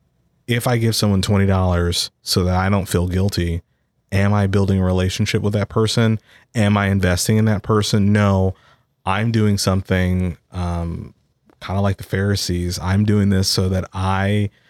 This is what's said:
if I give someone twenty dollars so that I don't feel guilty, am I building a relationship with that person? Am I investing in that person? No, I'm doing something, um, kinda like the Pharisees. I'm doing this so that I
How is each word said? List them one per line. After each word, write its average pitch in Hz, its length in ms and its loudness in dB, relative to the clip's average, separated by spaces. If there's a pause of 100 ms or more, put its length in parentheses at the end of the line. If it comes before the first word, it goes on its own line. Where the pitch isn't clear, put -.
(460)
if 120 220 -2
I 123 100 2
give 113 180 0
someone 101 280 2
twenty 98 240 2
dollars 90 640 0 (100)
so - 220 -2
that 90 120 0
I 95 140 0
don't 101 180 0
feel 90 200 0
guilty, 90 540 -2 (500)
am 101 220 2
I 208 120 2
building 98 340 2
a 92 60 2
relationship 92 560 0
with 101 120 -2
that 101 160 -2
person? 110 500 0 (340)
Am 104 240 2
I 101 120 0
investing 95 480 0
in 110 80 2
that 107 180 0
person? 104 500 2
No, 98 400 2 (520)
I'm 104 260 -2
doing 104 260 2
something, 92 800 -2 (140)
um, 85 640 -6 (460)
kinda 101 200 -4
like 98 160 0
the - 60 -16
Pharisees. 90 720 -2
I'm 98 280 0
doing 104 240 2
this 95 180 0
so 95 220 0
that 92 240 -2
I 98 580 -2 (180)